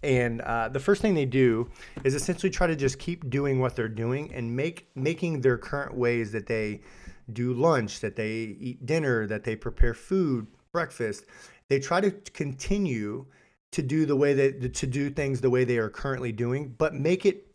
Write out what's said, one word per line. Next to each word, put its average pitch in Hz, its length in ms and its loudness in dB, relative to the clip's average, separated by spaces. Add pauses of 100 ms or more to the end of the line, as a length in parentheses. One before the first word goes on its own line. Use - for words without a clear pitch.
and, 123 400 2
uh, 113 260 -2
the 131 120 -4
first 196 220 4
thing 214 120 4
they 147 120 2
do 123 420 4 (360)
is 135 100 4
essentially 175 360 -2
try 180 180 2
to 160 80 0
just 135 220 0
keep 170 300 -6
doing 135 300 0
what 127 160 0
they're 113 140 -2
doing 117 440 -4
and 117 240 -6
make, 160 380 -4
making 160 460 -2
their 123 180 4
current - 360 -6
ways 120 380 0
that 107 140 -6
they 107 340 -2 (520)
do 120 200 -2
lunch, 127 480 2
that 101 160 -6
they 110 440 -4
eat 127 260 -10
dinner, 131 400 0
that 104 180 -4
they 110 120 -2
prepare 117 380 2
food, 139 520 0 (260)
breakfast. 127 520 -4 (440)
They 139 120 4
try 170 200 2
to 202 100 4
continue 135 1160 -2 (460)
to 139 100 -2
do 151 220 2
the 143 120 2
way 143 180 4
that, 135 400 2
to - 120 -4
do 139 240 -2
things 139 300 -2
the 127 100 4
way 127 140 4
they 120 140 2
are 110 120 0
currently 127 420 -4
doing, 123 440 -2
but 156 180 0
make 160 300 0
it 196 300 2